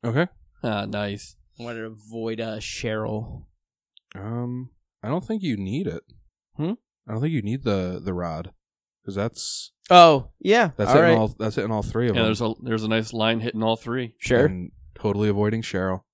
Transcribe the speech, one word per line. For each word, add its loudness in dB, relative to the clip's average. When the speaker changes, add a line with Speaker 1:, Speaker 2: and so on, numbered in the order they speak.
Speaker 1:
Okay. 0
Speaker 2:
Ah, -2
nice. -6
Speaker 3:
I -12
wanted -10
to -8
avoid, -8
uh, -6
Cheryl. -6
Speaker 1:
Um, -8
I -10
don't -4
think -6
you -2
need -4
it. -8
Speaker 3:
Hmm? -4
Speaker 1:
I -8
don't -4
think -2
you -2
need -4
the, -2
the -4
rod, -6
'cause -10
that's -6
Speaker 3:
Oh, 10
yeah. 4
Speaker 1:
that's 0
Speaker 3:
All 8
Speaker 1:
hitting 8
Speaker 3:
right. 6
Speaker 1:
all, 2
that's -6
hitting -2
all -2
three -2
of 2
Speaker 2:
Yeah, 2
Speaker 1:
them. 2
Speaker 2:
there's 0
a, -2
there's -2
a -2
nice 0
line 0
hitting -4
all 2
three. -6
Speaker 3:
Sure. 4
Speaker 1:
And -2
totally 0
avoiding 0
Cheryl. -2